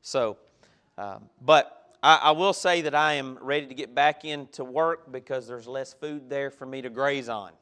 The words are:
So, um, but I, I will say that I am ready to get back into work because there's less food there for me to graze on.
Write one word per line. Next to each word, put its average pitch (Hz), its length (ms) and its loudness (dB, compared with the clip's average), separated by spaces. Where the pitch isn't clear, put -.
So, 113 360 -2
um, 104 320 -14
but 143 320 6
I, 151 220 8
I 151 60 6
will 180 220 2
say 175 280 2
that 147 120 -2
I 151 200 4
am 135 280 -6
ready 143 240 -2
to 131 80 -16
get 123 220 -10
back 147 280 2
into 147 400 -10
work 156 480 -2
because 127 360 -8
there's 117 180 -14
less 131 280 -10
food 147 360 -12
there 139 220 -6
for 135 160 -16
me 131 160 -12
to 123 80 -10
graze 135 360 -2
on. 101 340 -8